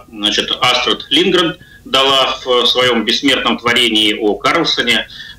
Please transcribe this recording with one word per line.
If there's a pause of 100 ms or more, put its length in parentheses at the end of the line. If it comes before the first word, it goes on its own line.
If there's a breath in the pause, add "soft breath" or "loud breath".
(100)
значит, (100)
Астрид
Линдгрен (280 loud breath)
дала
в
своем
бессмертном
творении
о
Карлсоне. (300 loud breath)